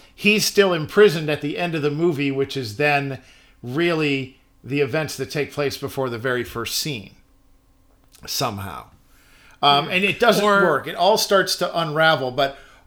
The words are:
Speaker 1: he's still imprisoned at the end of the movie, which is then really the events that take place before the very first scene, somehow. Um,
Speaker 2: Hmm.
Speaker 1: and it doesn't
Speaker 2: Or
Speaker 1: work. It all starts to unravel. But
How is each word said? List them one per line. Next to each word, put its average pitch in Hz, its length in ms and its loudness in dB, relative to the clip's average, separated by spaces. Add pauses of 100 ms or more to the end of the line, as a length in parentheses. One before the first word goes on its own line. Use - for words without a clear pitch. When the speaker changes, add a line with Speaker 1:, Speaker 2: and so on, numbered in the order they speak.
(140)
Speaker 1:
he's 208 300 2
still 196 280 4
imprisoned 165 560 4
at 151 120 -2
the - 180 -6
end 170 160 -4
of 156 80 -4
the 147 80 0
movie, 143 400 0
which 135 260 -2
is 113 200 -8
then 143 440 -2 (440)
really 147 760 -2 (240)
the 135 180 -2
events 143 360 -2
that 135 160 -6
take 139 200 -4
place 139 240 -4
before 135 320 -4
the 117 100 -6
very 120 260 -2
first 113 340 -8
scene, 127 380 -8 (1120)
somehow. 98 600 -6 (760)
Um, 180 260 4
Speaker 2:
Hmm. - 60 -8
Speaker 1:
and 185 120 0
it 190 160 -2
doesn't 208 240 4
Speaker 2:
Or 202 180 4
Speaker 1:
work. 147 240 2
It 165 100 -8
all 196 220 4
starts 190 380 2
to 175 220 -4
unravel. 156 520 2
But 135 280 -2 (280)